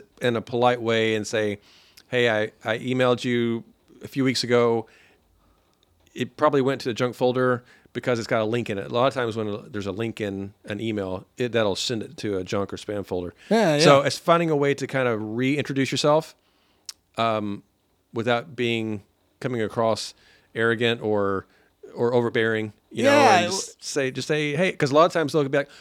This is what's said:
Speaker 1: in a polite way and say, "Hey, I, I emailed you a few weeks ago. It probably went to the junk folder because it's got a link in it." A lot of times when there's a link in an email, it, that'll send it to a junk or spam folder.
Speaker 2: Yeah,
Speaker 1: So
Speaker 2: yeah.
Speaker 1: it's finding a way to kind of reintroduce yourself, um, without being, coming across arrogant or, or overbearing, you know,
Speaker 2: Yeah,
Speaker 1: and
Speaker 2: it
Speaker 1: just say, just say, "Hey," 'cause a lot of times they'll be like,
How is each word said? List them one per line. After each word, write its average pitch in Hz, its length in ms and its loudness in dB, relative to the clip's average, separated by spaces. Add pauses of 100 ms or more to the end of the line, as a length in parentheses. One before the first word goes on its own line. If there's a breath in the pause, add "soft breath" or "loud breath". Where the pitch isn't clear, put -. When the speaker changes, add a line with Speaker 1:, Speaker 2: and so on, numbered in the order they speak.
(220)
Speaker 1:
in 120 140 0
a 110 60 -2
polite 123 400 0
way 113 340 2
and 107 100 -4
say, 107 340 -2 (500 soft breath)
"Hey, 120 200 2
I, 107 220 0 (140)
I 110 140 -2
emailed 123 440 2
you 120 400 0 (400)
a - 60 -14
few 135 160 -2
weeks 131 180 0
ago. 117 440 2 (1300 soft breath)
It - 220 -8
probably 147 260 2
went 131 200 0
to - 80 -4
the 117 40 -4
junk 123 220 -2
folder 127 480 0 (300 soft breath)
because 120 260 -2
it's 107 80 -6
got 117 140 0
a 107 40 0
link 110 240 -2
in 104 80 -4
it." 76 140 -8
A - 20 -10
lot 120 140 2
of 135 60 0
times 117 240 -4
when 104 340 -6
there's 104 160 -6
a 98 60 -4
link 113 260 -6
in 98 340 -6 (120)
an 104 160 -8
email, 101 440 -4 (120)
it, 123 160 -4
that'll 107 240 0
send 110 260 -6
it - 140 -16
to 104 200 -4
a 92 60 -4
junk 98 300 -4
or 95 40 -10
spam 101 280 -8
folder. 90 280 -6 (160 loud breath)
Speaker 2:
Yeah, 190 300 2
Speaker 1:
So 147 220 8
Speaker 2:
yeah. 143 60 0
Speaker 1:
it's 135 100 -4
finding 170 320 2
a 156 60 0
way 143 180 2
to 139 140 -6
kind 131 200 -2
of 113 140 -2 (160)
reintroduce 135 540 0
yourself, 151 440 0 (840)
um, 107 460 -2 (500)
without 120 420 -2
being, 113 480 -2 (360)
coming 123 220 -4
across 110 520 -2 (400 soft breath)
arrogant 117 480 0
or, 101 440 0 (500 soft breath)
or 120 180 0
overbearing, 113 600 0 (180)
you - 120 -2
know, 269 100 6
Speaker 2:
Yeah, 269 240 6
Speaker 1:
and 175 80 2
Speaker 2:
it 175 60 -4
Speaker 1:
just - 320 -8
say, 131 280 -2
just 131 160 -8
say, 151 280 -2
"Hey," 180 180 0
'cause 139 180 0
a 139 40 2
lot 160 100 8
of 180 80 0
times 156 180 0
they'll 147 160 2
be 139 120 -2
like, 143 100 -6 (120)